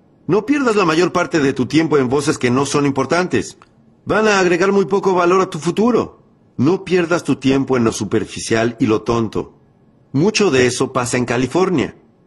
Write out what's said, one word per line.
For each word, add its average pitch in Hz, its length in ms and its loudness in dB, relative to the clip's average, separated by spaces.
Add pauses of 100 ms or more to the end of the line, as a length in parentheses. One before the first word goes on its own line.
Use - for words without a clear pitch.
(260)
No 202 180 0
pierdas 262 320 0
la 202 80 2
mayor 165 280 2
parte 170 280 -2
de 135 140 0
tu 127 100 -2
tiempo 151 320 2
en 127 140 2
voces 143 260 0
que 123 140 0
no 135 160 2
son 143 180 0
importantes. 135 720 -2 (480)
Van 208 240 0
a 196 120 4
agregar 180 320 2
muy 196 120 2
poco 190 300 0
valor 180 260 2
a 185 80 0
tu 175 100 -10
futuro. 170 640 -2 (360)
No 185 280 0
pierdas 170 360 0
tu 135 140 -2
tiempo 135 400 0
en 120 80 2
lo 110 80 2
superficial 110 880 -2
y 127 60 2
lo 107 160 2
tonto. 113 560 -4 (540)
Mucho 190 380 0
de 127 160 4
eso 123 240 -2
pasa 123 280 -2
en 123 80 -2
California. 123 720 -2 (280)